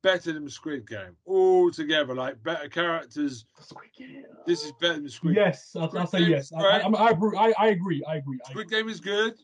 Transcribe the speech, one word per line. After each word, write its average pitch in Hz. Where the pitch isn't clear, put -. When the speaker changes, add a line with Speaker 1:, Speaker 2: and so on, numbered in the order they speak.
Speaker 1:
Better 180
than 151
Squid 131
Game 95
altogether. 175
Like, 127
better 151
characters. 147
Speaker 2:
Squid -
Game. 262
Speaker 1:
This 165
is 147
better 170
than 147
Squid 165
Speaker 2:
Yes, 190
I, 165
Speaker 1:
Squid 175
Speaker 2:
I -
say 185
Speaker 1:
Game 170
Speaker 2:
yes. 139
Speaker 1:
is -
Speaker 2:
I, 196
I, 220
Speaker 1:
great. 196
Speaker 2:
I, 208
I 226
agree. 220
I 208
agree. 175
I 160
agree. 139
I -
Speaker 1:
Squid 202
Speaker 2:
agree. 220
Speaker 1:
Game 220
is 214
good 208